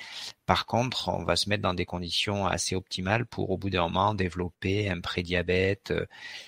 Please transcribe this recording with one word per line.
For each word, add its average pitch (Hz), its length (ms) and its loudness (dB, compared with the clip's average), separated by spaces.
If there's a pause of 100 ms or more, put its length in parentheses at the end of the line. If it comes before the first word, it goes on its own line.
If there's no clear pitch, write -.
(460)
Par - 200 4
contre, 117 440 0
on 90 160 -2
va 85 100 2
se - 140 0
mettre 104 120 2
dans 98 120 2
des 90 100 0
conditions 90 600 -2
assez 87 280 0
optimales 95 520 0
pour, 101 240 -4
au 92 80 0
bout 98 120 -2
d'un 92 120 2
moment, 90 320 4
développer 95 760 -2
un 87 120 -2
prédiabète, 90 880 2
euh, 85 140 0 (420)